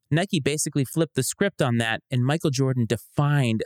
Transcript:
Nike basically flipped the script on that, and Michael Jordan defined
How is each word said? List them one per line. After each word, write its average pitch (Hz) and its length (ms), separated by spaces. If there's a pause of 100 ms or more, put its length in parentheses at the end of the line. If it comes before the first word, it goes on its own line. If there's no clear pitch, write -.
Nike 170 300
basically 143 460
flipped 160 320
the 131 80
script - 360
on 120 180
that, 113 220 (120)
and 123 120
Michael 151 260
Jordan 127 360
defined 131 800